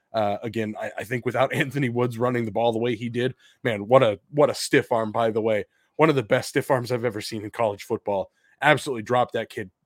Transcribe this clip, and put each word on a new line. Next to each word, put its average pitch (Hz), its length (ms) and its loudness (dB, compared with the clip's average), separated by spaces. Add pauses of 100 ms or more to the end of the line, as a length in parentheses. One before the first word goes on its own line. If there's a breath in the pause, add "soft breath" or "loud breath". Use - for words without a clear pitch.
(140)
Uh, 104 300 0
again, 110 360 -4
I, 110 200 -8
I - 40 -8
think 117 220 -6
without 123 280 0
<laughs> - 0 -
Anthony 143 360 -2
Woods 120 280 -2
running 120 280 0
the 110 60 -6
ball 117 200 0
the 110 80 -2
way 120 160 -2
he 117 140 -8
did, 123 260 -2 (280 soft breath)
man, 104 220 -2
what 127 160 8
a, 107 160 2 (140)
what 147 180 4
a 107 60 -4
stiff - 360 2
arm, 113 200 0
by 117 180 2
the 110 120 -2
way. 107 240 0 (320)
One 160 120 6
of 143 60 2
the 127 80 2
best 120 260 0
stiff 135 220 -2
arms 123 200 0
I've 120 120 -2
ever 107 160 -2
seen 104 240 -8
in 107 60 -10
college 104 340 -2
football. 101 480 -4 (300)
Absolutely 135 420 2
dropped 120 300 0
that 113 160 -6
kid. 104 220 -12 (140)